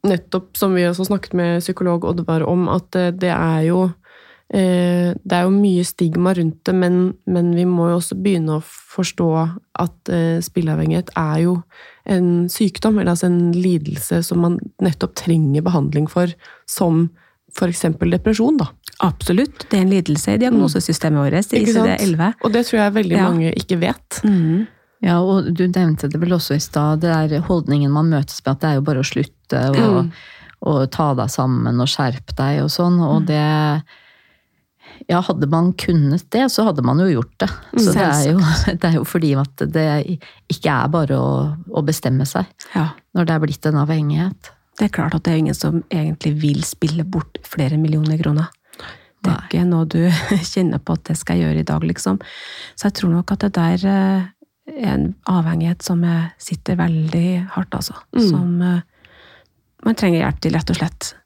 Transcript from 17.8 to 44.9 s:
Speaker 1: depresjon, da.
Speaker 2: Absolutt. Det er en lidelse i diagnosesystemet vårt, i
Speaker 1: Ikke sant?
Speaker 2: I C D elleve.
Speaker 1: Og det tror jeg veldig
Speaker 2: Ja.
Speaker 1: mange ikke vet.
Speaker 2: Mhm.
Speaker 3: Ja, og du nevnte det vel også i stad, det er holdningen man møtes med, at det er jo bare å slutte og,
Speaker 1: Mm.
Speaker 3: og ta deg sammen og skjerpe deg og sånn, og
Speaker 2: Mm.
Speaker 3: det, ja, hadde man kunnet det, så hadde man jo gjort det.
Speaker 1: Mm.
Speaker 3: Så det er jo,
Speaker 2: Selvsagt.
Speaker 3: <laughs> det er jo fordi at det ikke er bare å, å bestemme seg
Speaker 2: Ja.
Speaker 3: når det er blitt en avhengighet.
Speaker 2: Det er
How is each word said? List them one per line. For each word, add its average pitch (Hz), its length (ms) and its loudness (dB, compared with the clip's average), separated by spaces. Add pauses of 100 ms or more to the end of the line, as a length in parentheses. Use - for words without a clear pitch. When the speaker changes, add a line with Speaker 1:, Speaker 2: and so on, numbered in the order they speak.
Speaker 1:
depresjon, 220 480 2
da. 160 100 0 (320)
Speaker 2:
Absolutt. - 680 0
Det 208 80 2
er 190 60 4
en 190 60 4
lidelse 180 440 0
i 214 40 2
diagnosesystemet 170 800 2
vårt, 156 320 0
i 226 80 2
Speaker 1:
Ikke 220 120 2
sant? - 160 4
Speaker 2:
I 185 80 0
C - 20 -6
D 202 100 0
elleve. 170 260 0 (100)
Speaker 1:
Og 220 80 0
det 233 140 2
tror 226 140 0
jeg 208 140 2
veldig 190 220 2
Speaker 2:
Ja. 185 140 4
Speaker 1:
mange 165 240 0
ikke - 260 -2
vet. - 440 -6
Speaker 2:
Mhm. 185 420 2 (360)
Speaker 3:
Ja, 175 200 2
og 190 320 2
du 185 140 0
nevnte 170 420 0
det 156 100 -4
vel 175 140 0
også 170 220 -2
i - 20 0
stad, 156 420 0
det 170 100 0 (220)
er 147 100 0
holdningen 147 480 0
man 151 200 2
møtes 143 340 -2
med, 135 120 0
at - 40 -10
det 156 100 0
er 147 40 2
jo 135 80 2
bare 147 160 0
å 131 80 -2
slutte - 540 -4 (100)
og, 190 340 4
Speaker 1:
Mm. 165 80 -6 (500)
Speaker 3:
og 135 280 0
ta 147 240 0
deg 123 160 -2
sammen 120 500 0
og 127 60 0
skjerpe 131 480 -4
deg 139 300 0
og 151 40 -2
sånn, 175 320 2
og 160 220 2
Speaker 2:
Mm. 180 40 -2
Speaker 3:
det, 151 580 0 (1200)
ja, 175 140 2
hadde 160 260 -2
man 165 260 2
kunnet 160 560 0
det, 254 200 2
så 214 160 0
hadde 151 160 0
man 127 160 2
jo 185 80 2
gjort 143 320 -2
det. - 100 0 (240)
Speaker 1:
Mm. 247 60 0
Speaker 3:
Så 202 160 4
det 202 80 2
er 147 300 2
jo, 180 80 4
Speaker 2:
Selvsagt. 165 400 2
Speaker 3:
<laughs> - 0 -
det - 100 -2
er 165 80 4
jo - 60 -2
fordi 160 340 0
at 139 180 -4
det 151 640 -2 (300)
ikke 135 340 0
er 139 40 0
bare 147 280 0
å, 135 400 0 (140)
å 151 160 -2
bestemme 139 400 0
seg 185 200 -2 (280)
Speaker 2:
Ja. 160 140 0 (260)
Speaker 3:
når 175 120 0
det 165 40 -2
er 160 100 2
blitt 151 260 -4
en 151 80 2 (120)
avhengighet. 156 640 -2 (280)
Speaker 2:
Det 214 80 2
er - 80 -2